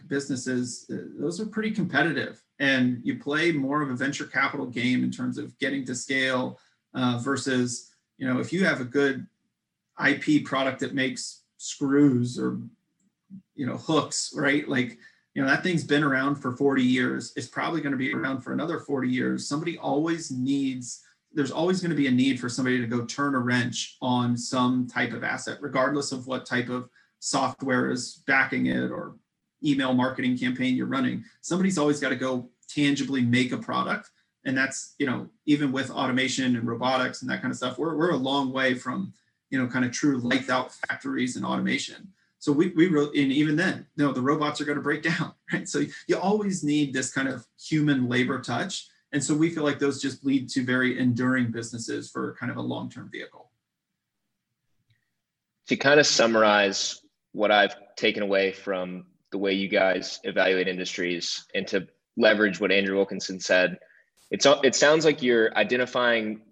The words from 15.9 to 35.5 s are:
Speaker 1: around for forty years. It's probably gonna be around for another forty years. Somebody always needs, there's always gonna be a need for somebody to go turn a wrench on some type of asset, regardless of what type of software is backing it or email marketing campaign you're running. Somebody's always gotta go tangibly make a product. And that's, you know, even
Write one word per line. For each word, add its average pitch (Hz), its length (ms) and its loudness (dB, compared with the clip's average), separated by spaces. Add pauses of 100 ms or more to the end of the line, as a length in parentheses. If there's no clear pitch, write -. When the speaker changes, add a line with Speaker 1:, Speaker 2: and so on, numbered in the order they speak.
Speaker 1:
around 139 320 2
for 127 220 -6
forty 135 260 4
years. 127 540 2
It's 120 100 -8
probably 151 340 -4
gonna 139 160 -4
be 131 160 -2
around 135 280 -4
for 117 120 -10
another 147 280 -4
forty 127 280 -2
years. 127 380 -2
Somebody 160 320 -4
always 156 520 -2
needs, 131 760 -4 (280)
there's 139 200 -2
always 180 280 0
gonna 170 140 -2
be 139 140 2
a - 20 0
need 127 300 4
for 127 80 -4
somebody 127 320 0
to 117 60 -2
go 117 180 -2
turn 143 300 -2
a 131 40 0
wrench 123 640 -2
on 123 340 2
some 127 500 0
type 123 260 -4
of 120 120 -6
asset, 110 360 -6
regardless 139 520 0
of 127 140 -8
what 127 180 -6
type 123 240 -2
of 123 220 -6 (300)
software 131 720 0
is - 360 -6
backing 131 400 2
it 127 240 0
or - 240 -10 (500)
email 131 300 2
marketing 127 420 2
campaign 127 400 0
you're 123 100 -2
running. 123 380 -2 (160)
Somebody's 185 380 0
always 147 220 2
gotta 127 160 0
go 127 340 -4 (180)
tangibly 139 540 0
make 123 300 2
a - 60 -2
product. - 520 -4 (340)
And 131 140 -2
that's, - 400 -4
you 143 80 0
know, 120 220 -4 (180)
even 147 240 2